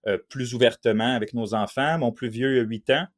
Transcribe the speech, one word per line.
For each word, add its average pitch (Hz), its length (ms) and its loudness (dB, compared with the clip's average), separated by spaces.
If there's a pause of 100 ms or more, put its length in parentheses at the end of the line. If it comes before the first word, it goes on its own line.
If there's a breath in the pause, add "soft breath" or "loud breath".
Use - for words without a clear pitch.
euh, 98 120 0 (100)
plus 123 260 -6
ouvertement 117 600 2
avec 110 200 -4
nos 113 200 -4
enfants. 135 440 -2
Mon 120 140 -2
plus 120 160 -8
vieux 127 320 0
a - 20 0
huit 110 280 -6
ans 160 160 2 (120)